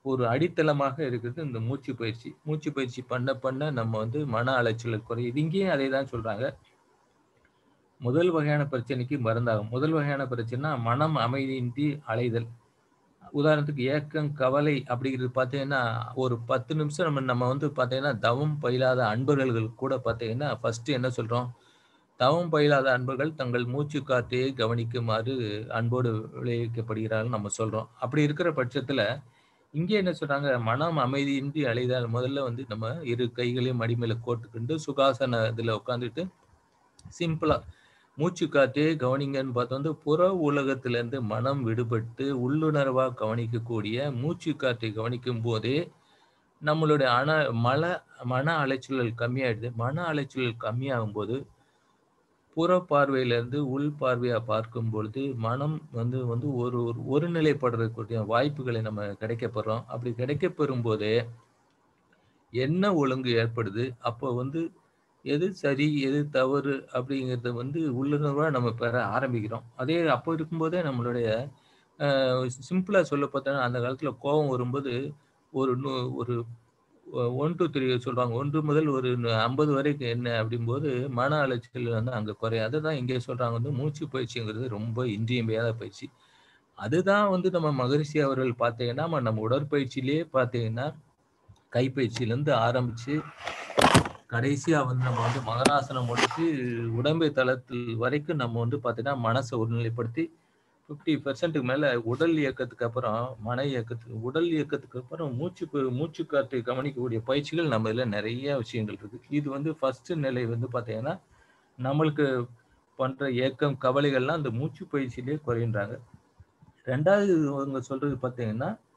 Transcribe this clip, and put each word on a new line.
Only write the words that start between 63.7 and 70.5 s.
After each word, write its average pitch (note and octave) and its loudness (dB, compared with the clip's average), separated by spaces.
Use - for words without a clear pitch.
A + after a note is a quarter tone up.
அப்போ A#2+ -4
வந்து C#3 -4
எது D#3 0
சரி, D3 2
எது C#3+ 2
தவறு C3+ 0
அப்படிங்கிறத B2+ -2
வந்து C3+ -2
உள்ளுணர்வா D3 2
நம்ம B2 2
பெற A#2 0
ஆரம்பிக்கிறோம். A#2 -2
அதே D#3+ 0
அப்போ D3 2
இருக்கும்போதே D#3+ -2